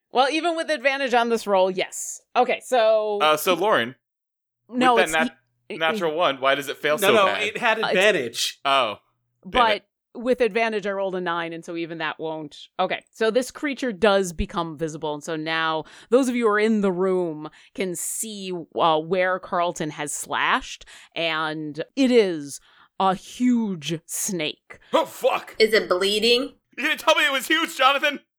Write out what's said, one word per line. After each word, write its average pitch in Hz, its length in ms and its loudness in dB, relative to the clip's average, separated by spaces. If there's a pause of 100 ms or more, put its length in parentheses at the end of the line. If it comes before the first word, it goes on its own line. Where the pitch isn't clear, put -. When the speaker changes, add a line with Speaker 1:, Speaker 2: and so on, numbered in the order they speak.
(100)
Speaker 1:
Well, 269 200 2
even 320 260 -2
with 311 140 -4
advantage 269 440 -2
on 240 140 4
this 226 180 -2
roll, 190 240 4
yes. - 500 -8 (140)
Okay, 247 300 2
so 220 560 2
Speaker 2:
Uh, 151 160 4
so 180 180 0
Lauren, 160 400 0 (720)
Speaker 1:
No, 247 260 2
Speaker 2:
with 196 100 6
Speaker 1:
it's 160 80 -4
Speaker 2:
that 160 140 2
nat-, - 100 -8 (320)
Speaker 1:
he, - 60 -10
it, - 40 -12
Speaker 2:
natural 160 340 0
Speaker 1:
it 151 40 -4
Speaker 2:
one, 143 240 0
why 135 140 4
does 143 140 -4
it 131 100 -8
fail 151 200 0
Speaker 3:
No, 196 100 2
Speaker 2:
so 190 60 6
Speaker 3:
no, 196 120 6
Speaker 2:
bad? 202 160 0
Speaker 3:
it 214 160 -4
had 220 200 0
Speaker 1:
Uh, - 40 -4
it's - 80 -2
Speaker 3:
advantage. 185 760 0
Speaker 2:
Oh. 127 320 2 (460)
Damn 190 80 -18
Speaker 1:
But 220 260 4
Speaker 2:
it. - 80 -12 (300)
Speaker 1:
with 240 260 -2
advantage, 220 460 0
I 202 60 -4
rolled 196 220 -4
a 185 60 -4
nine, 170 320 -4
and 165 120 -12
so 170 120 -10
even 165 220 -8
that 156 200 -6
won't. 156 380 -10 (240)
Okay, 175 320 -2
so 220 180 0
this 247 200 0
creature 269 420 -6
does 196 400 2
become 165 460 -6
visible, 156 360 -6
and 147 80 -10
so 165 140 -6
now 160 480 -2 (240)
those 254 200 6
of 247 60 -2
you 240 120 2
who 208 60 4
are 208 60 2
in 214 220 2
the 196 120 2
room 175 580 -2 (240)
can 185 200 -4
see, 202 560 -8 (260)
uh, 156 220 4
where 185 400 -2
Carlton 175 520 -4
has 151 220 -8
slashed, 147 760 -2 (280)
and 156 680 -4 (120)
it 262 140 4
is 175 500 2 (380)
a 190 160 2
huge 190 920 -2
snake. - 760 -8 (140)
Speaker 2:
Oh, - 100 2
fuck! - 540 -4
Speaker 4:
Is 220 160 4
it 185 140 2
bleeding? 208 640 2 (240)
Speaker 2:
You 254 60 -6
didn't 302 160 -2
tell 320 140 4
me 311 120 2
it 285 60 2
was 262 140 -2
huge, 320 300 0
Jonathan! 277 440 2 (180)